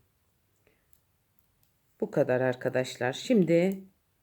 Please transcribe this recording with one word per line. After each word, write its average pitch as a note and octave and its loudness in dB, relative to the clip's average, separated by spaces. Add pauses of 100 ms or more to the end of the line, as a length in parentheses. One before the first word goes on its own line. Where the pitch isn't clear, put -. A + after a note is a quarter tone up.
(2000)
Bu G#3+ -4
kadar B2+ 2
arkadaşlar. B2+ -2
Şimdi F#3+ 2 (380)